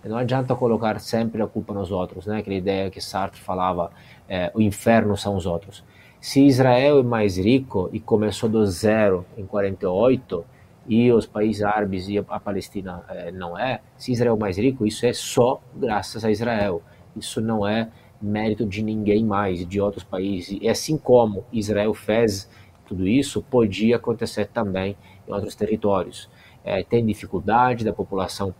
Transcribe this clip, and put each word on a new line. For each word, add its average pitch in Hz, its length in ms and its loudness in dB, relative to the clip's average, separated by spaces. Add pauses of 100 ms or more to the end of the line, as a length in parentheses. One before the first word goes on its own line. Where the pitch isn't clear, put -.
Não 110 120 -6
adianta 127 380 0
colocar 110 460 0
sempre 113 420 -2
a 101 40 0
culpa 104 280 -6
nos 98 160 -4
outros, 92 340 -4
né? 107 140 -4
Aquela 98 180 -6
ideia 95 320 -2
que 92 120 -12
Sartre - 400 -6
falava: 92 500 -2 (380)
é, 90 260 -2
"o 113 80 -2
inferno 107 540 2
são 101 180 -4
os 87 100 -2
outros". - 400 -6 (360)
Se - 260 2
Israel 131 540 6
é - 20 2
mais 107 340 0
rico 104 560 2
e 107 60 -6
começou 107 500 0
do 110 160 4
zero 101 600 2 (100)
em 104 80 -12
quarenta 98 400 -2
e 95 40 0
oito, 104 580 0 (400)
e 120 260 4
os 110 140 4
países 107 360 -2
árabes 101 460 -2
e 101 80 -2
a - 240 -4
Palestina, 95 680 -8
é, 87 240 -10
não 87 260 -10
é, 123 220 -4 (160)
se - 160 -6
Israel 117 240 2
é - 20 -4
mais 101 180 -2
rico, 127 300 0
isso - 180 -2
é 120 80 2
só 127 480 2 (140)
graças 110 500 -4
a 110 60 2
Israel. 104 500 0 (340)
Isso - 260 -8
não 110 260 0
é 110 220 0 (340)
mérito 107 420 -2
de 104 180 -4
ninguém 107 420 2
mais, 98 420 -2
de 98 140 -4
outros 101 240 -2
países. 95 580 -6
E 110 60 0
assim 147 280 -2
como 113 560 4
Israel 104 400 0
fez 107 560 0 (380)
tudo 92 200 -4
isso, 110 360 0
podia 113 540 2
acontecer 110 500 -4
também 98 500 -4 (300)
em - 60 -10
outros 101 220 -6
territórios. 104 760 -2 (340)
É, 98 180 -4
tem 120 220 0
dificuldade 110 800 0
da 104 80 0
população 95 680 -4